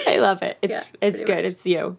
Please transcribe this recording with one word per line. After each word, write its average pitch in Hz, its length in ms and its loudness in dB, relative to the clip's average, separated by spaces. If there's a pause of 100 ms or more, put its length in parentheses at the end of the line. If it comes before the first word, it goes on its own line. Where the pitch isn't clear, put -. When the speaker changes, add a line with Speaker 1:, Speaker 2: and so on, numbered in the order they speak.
Speaker 1:
I - 120 4
love 196 260 4
it. - 180 -6
It's, 196 100 0
Speaker 2:
Yeah, - 120 -6 (160)
Speaker 1:
it's 202 200 0
Speaker 2:
pretty - 40 -8
Speaker 1:
good. 175 220 0
Speaker 2:
much. 185 80 -4
Speaker 1:
It's - 120 -16
you. 180 320 0